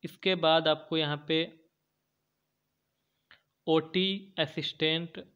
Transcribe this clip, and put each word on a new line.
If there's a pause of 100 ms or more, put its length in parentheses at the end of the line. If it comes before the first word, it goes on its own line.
इसके
बाद
आपको
यहाँ
पे (2000)
ओटी
असिस्टेंट (100)